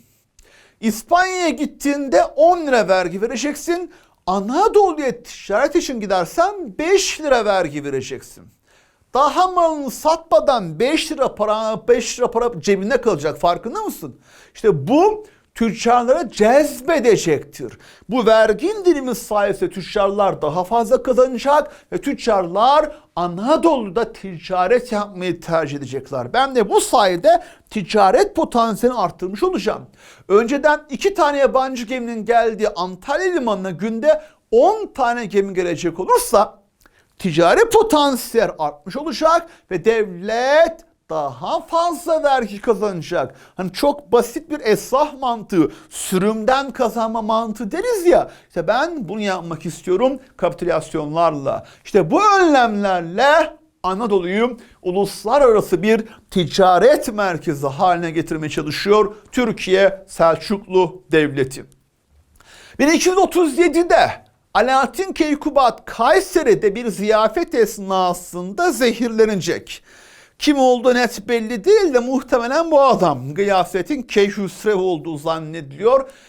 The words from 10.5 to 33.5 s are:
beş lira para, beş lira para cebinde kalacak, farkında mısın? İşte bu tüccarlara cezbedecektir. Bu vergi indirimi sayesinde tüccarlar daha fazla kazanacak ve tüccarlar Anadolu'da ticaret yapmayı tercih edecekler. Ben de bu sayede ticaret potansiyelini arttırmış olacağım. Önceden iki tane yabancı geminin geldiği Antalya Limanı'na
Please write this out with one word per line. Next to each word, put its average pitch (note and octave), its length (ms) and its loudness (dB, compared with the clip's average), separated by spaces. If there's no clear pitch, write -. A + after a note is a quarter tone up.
beş D4 320 0
lira C4 220 -2
para, G#3+ 540 -2
beş - 300 0
lira A#3+ 120 0
para A#3 300 -2
cebinde G3+ 400 0
kalacak, D#3 380 -2
farkında F#3 440 -2
mısın? G#3 380 -10
İşte D#3+ 340 0
bu F#4 380 2
tüccarlara A#3+ 760 0
cezbedecektir. A3+ 1500 2
Bu A3+ 180 0
vergi A3 400 4
indirimi F4 480 0
sayesinde G3+ 560 -2
tüccarlar G3 720 -2
daha D#3+ 220 -2
fazla A#3 380 0
kazanacak C4 720 2
ve F3 80 -4
tüccarlar A#3 880 0
Anadolu'da A3 960 -2
ticaret F#3+ 800 -2
yapmayı F#3 480 -6
tercih D#3+ 360 -2
edecekler. C3 560 -8
Ben C4 220 0
de A3+ 160 0
bu G4+ 100 2
sayede G#3+ 600 2
ticaret G#3 680 2
potansiyelini A#3+ 640 0
arttırmış F#3 420 -6
olacağım. A3 440 -4
Önceden C#4 520 2
iki F#4+ 240 -2
tane D4 240 2
yabancı C4 480 0
geminin A#3 380 -8
geldiği A3+ 440 0
Antalya B3+ 640 -4
Limanı'na G3+ 360 -2